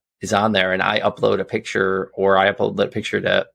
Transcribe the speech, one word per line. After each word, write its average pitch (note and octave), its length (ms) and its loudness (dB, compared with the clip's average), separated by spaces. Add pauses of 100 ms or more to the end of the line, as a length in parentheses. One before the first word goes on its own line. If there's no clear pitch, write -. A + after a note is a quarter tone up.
(220)
is F#2+ 100 -6
on G#2+ 220 2
there F#2 180 2
and F#2 100 -2
I G#2 200 0
upload G#2 400 0
a F#2+ 40 -4
picture F#2+ 680 -4
or G2 240 2
I G2 160 4
upload G#2 260 -2
a G2+ 80 0
picture G#2 320 -4
to, F#2+ 360 0